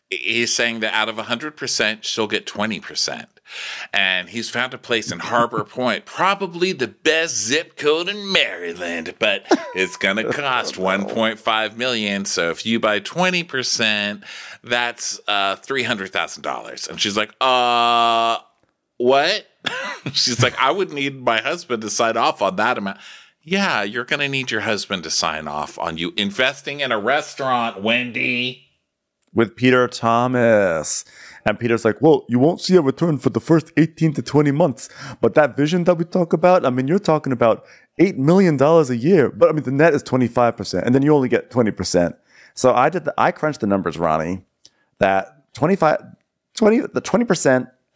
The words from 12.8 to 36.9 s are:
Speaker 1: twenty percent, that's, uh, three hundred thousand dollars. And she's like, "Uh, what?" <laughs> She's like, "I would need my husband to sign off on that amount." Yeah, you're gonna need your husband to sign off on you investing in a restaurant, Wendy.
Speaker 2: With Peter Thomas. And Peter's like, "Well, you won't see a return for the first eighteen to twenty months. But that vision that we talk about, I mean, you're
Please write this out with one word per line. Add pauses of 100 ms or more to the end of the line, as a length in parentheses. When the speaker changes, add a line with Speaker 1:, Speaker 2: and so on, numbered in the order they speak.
Speaker 1:
twenty
percent, (400)
that's,
uh,
three
hundred
thousand
dollars.
And
she's
like,
"Uh, (600)
what?" (200)
<laughs>
She's
like,
"I
would
need
my
husband
to
sign
off
on
that
amount." (420)
Yeah,
you're
gonna
need
your
husband
to
sign
off
on
you
investing
in
a
restaurant,
Wendy. (640)
Speaker 2:
With
Peter
Thomas. (400)
And
Peter's
like,
"Well,
you
won't
see
a
return
for
the
first
eighteen
to
twenty
months. (320)
But
that
vision
that
we
talk
about,
I
mean,
you're